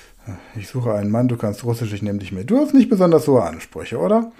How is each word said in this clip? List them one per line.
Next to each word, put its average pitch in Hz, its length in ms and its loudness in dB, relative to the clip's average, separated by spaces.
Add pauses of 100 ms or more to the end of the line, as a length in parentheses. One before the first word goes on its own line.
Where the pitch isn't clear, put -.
(560)
ich 101 140 -12
suche 120 240 -4
einen 104 180 -2
Mann, 123 160 2
du 120 80 0
kannst 110 300 -6
Russisch, 117 260 -4
ich 101 100 -8
nehme 101 180 -4
dich 92 120 -10
mit. 95 180 -8
Du 233 80 4
hast 294 160 2
nicht 262 160 6
besonders 175 380 4
hohe 123 160 4
Ansprüche, 80 540 -10
oder? 214 420 0